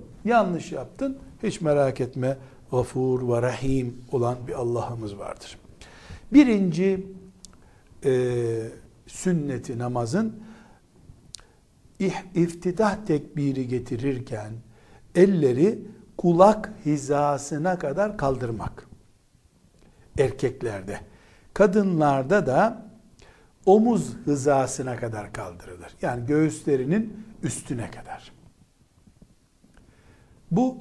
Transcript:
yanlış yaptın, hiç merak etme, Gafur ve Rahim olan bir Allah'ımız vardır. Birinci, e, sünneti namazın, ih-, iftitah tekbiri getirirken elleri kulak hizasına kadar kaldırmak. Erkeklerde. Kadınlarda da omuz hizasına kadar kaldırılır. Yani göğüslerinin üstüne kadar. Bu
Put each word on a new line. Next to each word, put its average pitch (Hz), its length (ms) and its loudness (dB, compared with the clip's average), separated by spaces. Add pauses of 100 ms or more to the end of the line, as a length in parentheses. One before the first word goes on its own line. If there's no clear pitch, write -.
(260)
yanlış 196 460 2
yaptın, 208 460 -6 (260)
hiç 214 180 -4
merak 143 400 2
etme, 127 360 -2 (340)
Gafur 127 580 0
ve 117 120 2
Rahim 123 560 -2 (140)
olan 123 260 0 (100)
bir 113 60 -8
Allah'ımız 113 680 -6
vardır. - 400 -14 (720)
Birinci, 190 720 4 (1000)
e, 139 60 2 (960)
sünneti 143 720 -4
namazın, 123 640 -2 (1600)
ih-, - 360 -2
iftitah 170 720 0
tekbiri 143 600 -2
getirirken 120 840 -4 (640)
elleri 170 640 4 (360)
kulak 190 560 4 (120)
hizasına 147 920 0
kadar 185 380 -2
kaldırmak. 117 720 -4 (1300)
Erkeklerde. 110 800 -2 (540)
Kadınlarda 175 920 4
da 175 400 2 (800)
omuz 214 520 4 (100)
hizasına 135 680 0
kadar 107 380 -8
kaldırılır. 90 680 -14
Yani 123 240 -4
göğüslerinin 151 1000 0 (180)
üstüne 117 480 -6
kadar. - 400 -16 (2250)
Bu 254 300 2